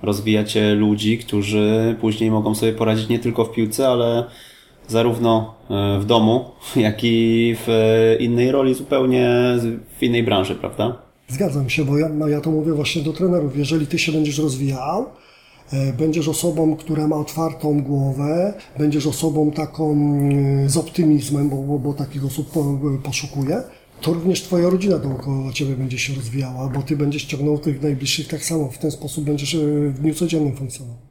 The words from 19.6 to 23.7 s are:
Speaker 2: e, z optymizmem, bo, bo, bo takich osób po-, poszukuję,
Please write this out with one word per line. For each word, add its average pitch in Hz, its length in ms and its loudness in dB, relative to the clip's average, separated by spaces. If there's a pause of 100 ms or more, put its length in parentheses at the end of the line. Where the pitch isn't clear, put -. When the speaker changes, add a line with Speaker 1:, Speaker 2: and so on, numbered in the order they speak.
Speaker 2:
e, 139 40 2
z 139 80 2
optymizmem, 147 720 2
bo, 135 80 -4
bo, 139 220 -2
bo 139 140 -2
takich 139 320 -6
osób 139 260 -6
po-, 143 280 0 (240)
poszukuję, 139 540 -4 (440)